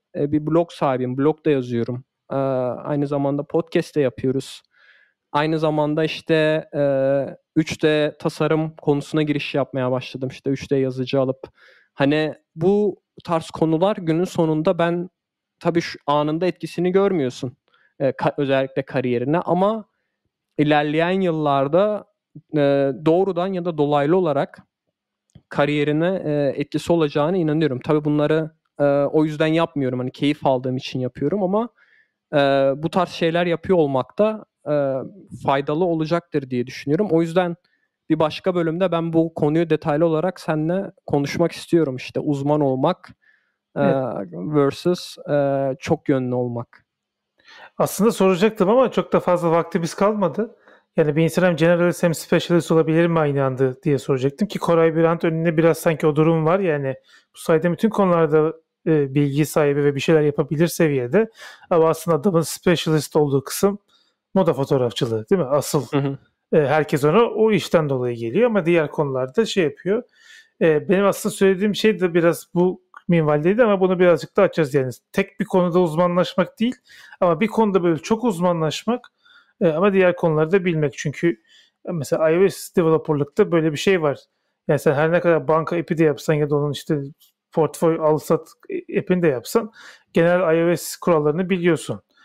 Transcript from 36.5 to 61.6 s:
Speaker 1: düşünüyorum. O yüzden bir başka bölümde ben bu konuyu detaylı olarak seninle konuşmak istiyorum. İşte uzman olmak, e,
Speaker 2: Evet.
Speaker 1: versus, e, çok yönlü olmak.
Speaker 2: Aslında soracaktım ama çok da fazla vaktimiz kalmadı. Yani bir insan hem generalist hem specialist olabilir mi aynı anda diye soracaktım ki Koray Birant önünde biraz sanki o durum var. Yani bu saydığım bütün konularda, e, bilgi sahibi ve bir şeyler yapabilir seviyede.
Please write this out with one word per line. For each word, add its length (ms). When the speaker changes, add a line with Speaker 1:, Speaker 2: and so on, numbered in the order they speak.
Speaker 1:
düşünüyorum. 440
O 100
yüzden 340
bir 100
başka 360
bölümde 360
ben 220
bu 200
konuyu 360
detaylı 360
olarak 340
seninle 520
konuşmak 460
istiyorum. 440
İşte 240
uzman 420
olmak, 480
e, 60
Speaker 2:
Evet. 520
Speaker 1:
versus, 840
e, 400
çok 300
yönlü 260
olmak. 500
Speaker 2:
Aslında 340
soracaktım 580
ama 220
çok 220
da 60
fazla 320
vaktimiz 420
kalmadı. 600
Yani 180
bir 80
insan 200
hem 120
generalist 480
hem 100
specialist 580
olabilir 360
mi 120
aynı 240
anda 380
diye 160
soracaktım 500
ki 120
Koray 360
Birant 280
önünde 340
biraz 200
sanki 300
o 80
durum 300
var. 140
Yani 360
bu 60
saydığım 340
bütün 160
konularda, 640
e, 280
bilgi 300
sahibi 380
ve 120
bir 40
şeyler 220
yapabilir 460
seviyede. 640